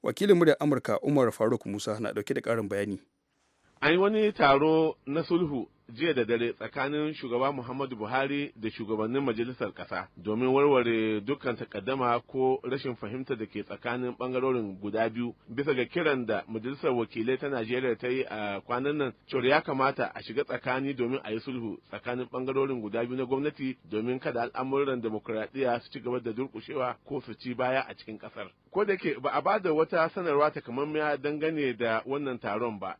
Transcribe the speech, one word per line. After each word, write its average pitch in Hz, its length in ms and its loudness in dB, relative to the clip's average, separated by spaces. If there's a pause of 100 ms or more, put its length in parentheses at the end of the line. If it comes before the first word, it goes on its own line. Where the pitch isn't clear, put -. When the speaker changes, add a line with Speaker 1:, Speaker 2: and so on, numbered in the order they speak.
Speaker 1:
Wakilin 185 320 6
Muryar 160 240 6
Amurka 131 420 2
Umar 135 300 4
Faruk 113 340 2
Musa 104 340 -4
na 113 120 -4
dauke 107 220 -2
da - 80 0
karin 110 260 -2
bayani. 101 320 -2 (800)
Speaker 2:
An 147 120 4
yi 175 60 6
wani 208 340 4
taro 156 640 6 (100)
na 151 180 0
sulhu 151 440 0 (240)
jiya 147 220 0
da 120 100 4
dare 117 280 2
tsakanin 147 640 -2
shugaba 131 380 -2
Muhammadu 131 440 -6
Buhari 135 600 -2
da 110 140 -4
shugabannin 113 540 -2
majalisar 117 480 -2
kasa 90 440 -8
domin 107 320 0
warware 117 720 4
dukkan 127 360 -4
takaddama 120 680 -2
ko 131 380 2
rashin 131 320 -4
fahimta 127 400 -6
da 107 100 -6
ke 104 180 -8
tsakanin 123 520 -4
bangarorin 127 640 0
guda 110 300 0
biyu 117 240 -4 (140)
bisa 139 260 0
ga 127 100 2
kiran 139 420 0
da 104 220 0
majalisar 123 440 -2
wakilai 120 460 0
ta 143 100 -4
Najeriya 123 500 0
ta 127 100 -4
yi 131 160 0
a 104 360 -4
kwanan 131 360 -2
nan 135 160 0 (160)
cewar 127 180 -2
ya 147 140 6
kamata 135 540 0
a 101 80 -10
shiga 123 220 -2
tsakani 131 500 -2
domin 123 300 0
a 107 80 -4
yi 110 80 -2
sulhu 117 360 -6 (140)
tsakanin 123 420 -6
bangarorin 131 480 -2
guda 107 240 -2
biyu 123 120 -4
na 131 100 -2
gwamnati 135 580 -2
domin 113 360 -2
kada 120 220 -2
al'amuran 131 600 -2
demokuraɗiyya 113 800 -2
su - 120 -20
ci 135 80 -12
gaba 123 200 -2
da 117 120 -6
durƙushewa 127 720 -6
ko 139 160 -6
su 113 140 -12
ci 123 200 -8
baya 127 340 0
a 101 60 -12
cikin 107 240 -14
ƙasar. 107 300 -14 (220)
Ko 202 140 0
da 202 80 0
yake 156 280 -2
ba 135 120 0
a 143 100 0
ba 196 180 2
da 185 120 0
wata 160 380 2
sanarwa 151 400 2
takamammiya 147 680 -2
dangane 147 580 -2
da 113 280 2
wannan 135 340 -4
taron 110 400 -2
ba 95 200 -8